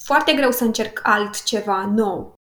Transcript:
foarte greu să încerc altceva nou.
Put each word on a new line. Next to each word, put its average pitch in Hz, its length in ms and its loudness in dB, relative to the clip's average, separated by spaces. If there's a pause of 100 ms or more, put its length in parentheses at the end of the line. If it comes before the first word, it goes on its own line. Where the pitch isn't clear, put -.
foarte 302 300 2
greu 269 180 4
să 247 120 0
încerc 220 400 0
altceva 202 920 -2
nou. 208 380 -4 (200)